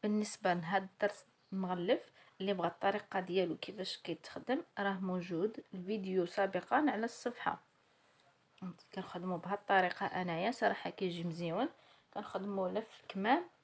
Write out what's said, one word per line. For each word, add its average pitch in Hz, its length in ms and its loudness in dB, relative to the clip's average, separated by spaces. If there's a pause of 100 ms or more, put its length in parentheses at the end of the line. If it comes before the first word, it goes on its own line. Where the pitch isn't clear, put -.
بالنسبه 208 520 2
لهذا 175 300 0
الدرس - 400 -2 (280)
المغلف، 185 480 2 (400)
اللي 196 140 2
بغى 175 140 0
الطريقه 196 520 0
ديالو 175 360 2
كيفاش 190 400 -6
كيتخدم، - 640 -4 (160)
راه 196 220 0
موجود 185 600 0 (140)
الفيديو 190 520 0
سابقاً 190 500 0
على 233 280 4
الصفحه. - 560 -4 (1300)
كنخدموا 185 420 -4
بهذه 175 180 -4
الطريقه 196 520 4
انايا، 180 440 0
صراحه 202 400 0
كيجي 175 340 -2
مزيون. 170 440 -2 (460)
كنخدموا 196 540 -2
لا 190 120 0
في - 220 -14
الكمام 233 420 2 (200)